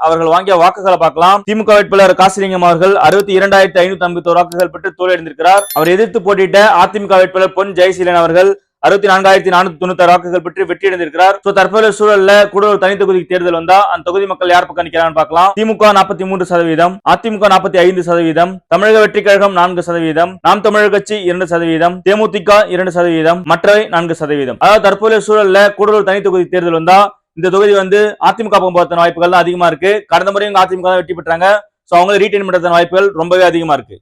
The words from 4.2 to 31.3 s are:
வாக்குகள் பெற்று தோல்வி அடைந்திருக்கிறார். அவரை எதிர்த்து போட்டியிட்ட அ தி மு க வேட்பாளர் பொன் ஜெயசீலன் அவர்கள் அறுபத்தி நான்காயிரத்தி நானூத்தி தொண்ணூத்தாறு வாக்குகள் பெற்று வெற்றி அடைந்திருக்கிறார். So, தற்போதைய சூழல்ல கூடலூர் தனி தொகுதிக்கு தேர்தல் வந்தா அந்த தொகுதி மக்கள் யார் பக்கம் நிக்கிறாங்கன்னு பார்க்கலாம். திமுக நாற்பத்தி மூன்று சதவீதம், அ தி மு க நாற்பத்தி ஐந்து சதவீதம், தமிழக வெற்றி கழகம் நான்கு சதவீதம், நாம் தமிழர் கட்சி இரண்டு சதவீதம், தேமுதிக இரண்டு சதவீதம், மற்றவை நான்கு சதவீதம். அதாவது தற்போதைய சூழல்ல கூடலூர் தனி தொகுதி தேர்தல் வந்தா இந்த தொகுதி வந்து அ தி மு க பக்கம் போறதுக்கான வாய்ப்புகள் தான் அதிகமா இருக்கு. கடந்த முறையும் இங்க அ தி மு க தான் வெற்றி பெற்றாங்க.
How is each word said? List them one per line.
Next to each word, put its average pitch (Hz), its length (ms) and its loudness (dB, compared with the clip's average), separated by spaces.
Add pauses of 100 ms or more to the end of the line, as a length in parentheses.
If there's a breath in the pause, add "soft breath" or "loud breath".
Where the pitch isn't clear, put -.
வாக்குகள் 175 340 -2
பெற்று 175 240 -8
தோல்வி 180 180 -2
அடைந்திருக்கிறார். 165 480 0 (140)
அவரை 160 180 0
எதிர்த்து 208 300 -2
போட்டியிட்ட 196 340 0 (220)
அ - 100 6
தி 208 120 -6
மு 190 80 -12
க 190 100 4
வேட்பாளர் 185 340 0
பொன் 196 240 -4
ஜெயசீலன் 180 400 0
அவர்கள் 175 320 2 (360)
அறுபத்தி 196 240 0
நான்காயிரத்தி 190 440 2
நானூத்தி 175 260 -2
தொண்ணூத்தாறு 180 320 2
வாக்குகள் 175 320 -2
பெற்று 175 240 -6
வெற்றி 180 200 -4
அடைந்திருக்கிறார். 175 460 0 (100)
So, 196 140 -2
தற்போதைய 202 400 2
சூழல்ல 202 320 2 (220)
கூடலூர் 202 320 0
தனி 196 160 0
தொகுதிக்கு 185 320 -2
தேர்தல் 175 260 -2
வந்தா 180 200 2 (140)
அந்த 165 160 -8
தொகுதி 196 220 -2
மக்கள் 180 240 -2
யார் 180 140 0
பக்கம் 170 180 -8
நிக்கிறாங்கன்னு 165 340 -4
பார்க்கலாம். 170 360 0
திமுக 214 400 2
நாற்பத்தி 190 320 -2
மூன்று 180 240 -6
சதவீதம், 170 420 0 (180)
அ 185 120 -2
தி 226 80 -4
மு 196 80 -8
க 202 140 2
நாற்பத்தி 185 300 0
ஐந்து 180 240 0
சதவீதம், 170 460 0 (200)
தமிழக 214 300 2
வெற்றி 208 220 -4
கழகம் 202 320 -2
நான்கு 175 300 -2
சதவீதம், 170 440 -2 (140)
நாம் 196 200 0
தமிழர் 208 280 0
கட்சி 202 200 -4 (120)
இரண்டு 180 260 -4
சதவீதம், 170 440 -2 (100)
தேமுதிக 208 560 2 (120)
இரண்டு 180 220 -4
சதவீதம், 170 440 0 (120)
மற்றவை 208 300 2 (120)
நான்கு 170 280 -4
சதவீதம். 139 400 -6
அதாவது 202 240 4
தற்போதைய 208 420 0
சூழல்ல 202 400 2 (100)
கூடலூர் 208 320 0
தனி 202 160 -2
தொகுதி 180 280 -2
தேர்தல் 170 260 -2
வந்தா 185 180 4 (380)
இந்த 175 160 -2
தொகுதி 202 260 2
வந்து 190 200 0 (280)
அ - 80 4
தி 220 80 -6
மு 208 60 -6
க 202 60 0
பக்கம் 185 200 0
போறதுக்கான 170 260 0
வாய்ப்புகள் 170 320 0
தான் 175 100 2
அதிகமா 175 260 -2
இருக்கு. 165 200 -2 (220)
கடந்த 180 220 0
முறையும் 202 180 -4
இங்க 190 120 2
அ 185 60 -4
தி 185 80 -6
மு 180 60 -10
க 185 60 -2
தான் 185 120 0
வெற்றி 165 160 -8
பெற்றாங்க. 165 300 -4 (420)